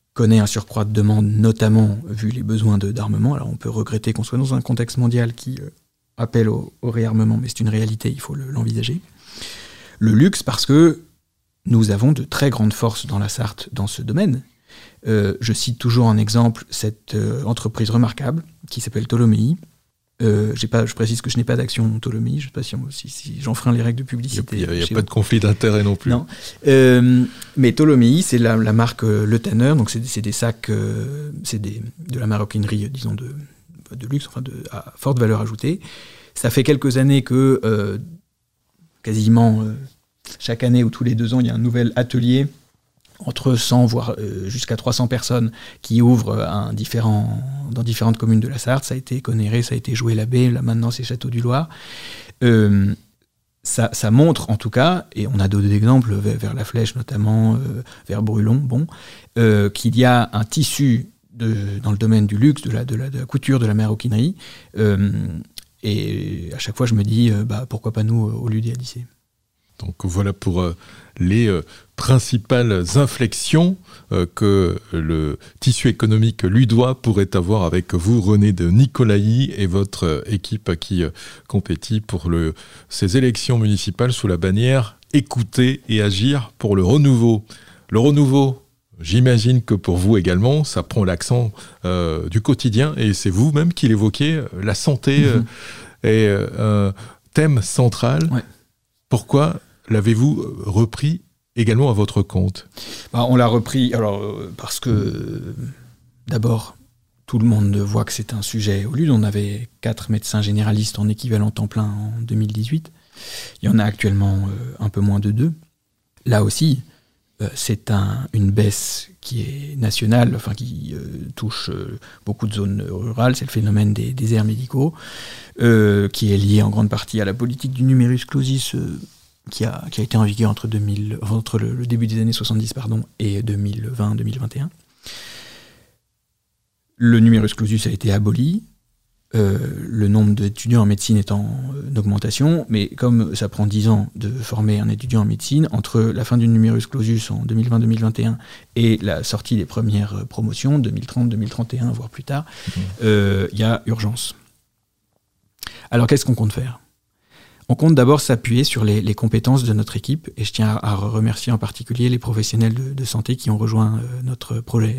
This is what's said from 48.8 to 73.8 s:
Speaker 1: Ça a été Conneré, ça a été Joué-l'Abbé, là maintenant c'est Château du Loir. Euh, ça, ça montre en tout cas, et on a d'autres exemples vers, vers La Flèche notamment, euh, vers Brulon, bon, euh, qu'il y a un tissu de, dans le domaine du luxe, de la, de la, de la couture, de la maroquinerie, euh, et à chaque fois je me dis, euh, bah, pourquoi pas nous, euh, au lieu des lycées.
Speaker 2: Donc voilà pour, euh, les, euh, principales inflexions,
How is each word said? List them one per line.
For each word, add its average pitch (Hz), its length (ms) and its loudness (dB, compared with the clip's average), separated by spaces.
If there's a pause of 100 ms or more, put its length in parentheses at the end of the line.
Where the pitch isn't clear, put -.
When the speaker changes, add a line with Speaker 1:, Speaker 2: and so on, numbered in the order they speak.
Speaker 1:
Ça 135 100 -8
a - 20 -4
été 127 240 -6
Conneré, 113 420 0
ça 120 120 -4
a 117 40 -4
été 117 160 -6
Joué-l'Abbé, 117 560 0
là 120 120 -2
maintenant 117 280 0
c'est 117 140 -8
Château 123 260 -6
du 120 100 -2
Loir. 127 280 0 (760)
Euh, 104 500 6 (680)
ça, - 300 -2
ça - 180 -2
montre 139 400 4
en 107 60 2
tout 117 120 -8
cas, 170 460 0
et 104 140 -4
on 123 100 -2
a 98 80 2
d'autres 101 240 2
exemples 113 440 4
vers, 101 220 -2
vers 107 180 -6
La 110 100 -6
Flèche 110 320 -4
notamment, 110 580 0
euh, 127 280 -4 (260)
vers 104 140 -4
Brulon, 110 340 2
bon, 143 300 -2 (520)
euh, 104 320 4
qu'il 110 260 -2
y 123 80 6
a 123 280 4
un 107 120 0
tissu 139 600 0 (260)
de, 104 500 -4
dans 107 100 0
le 98 60 0
domaine 110 280 4
du 104 100 -2
luxe, 143 260 4
de - 80 -6
la, 117 140 -2
de 127 120 -4
la, 131 140 -6
de 127 100 -8
la 127 60 -8
couture, 135 340 0
de 117 60 2
la 107 80 2
maroquinerie, 110 600 0 (420)
euh, 101 340 2 (720)
et 101 720 -6
à 135 40 -12
chaque - 180 -10
fois 127 100 0
je 117 80 0
me 101 100 2
dis, 113 260 4
euh, 104 140 0
bah, 113 220 -6
pourquoi 110 260 -8
pas 110 100 -2
nous, 110 260 0
euh, 110 40 -4
au 117 160 -6
lieu 110 120 -2
des 117 120 -4
lycées. 123 340 -12 (720)
Speaker 2:
Donc - 280 -10
voilà 98 260 -2
pour, 90 300 -2
euh, 85 120 -2 (440)
les, 104 300 2
euh, 90 120 0 (360)
principales 120 880 2 (100)
inflexions, 156 800 2 (340)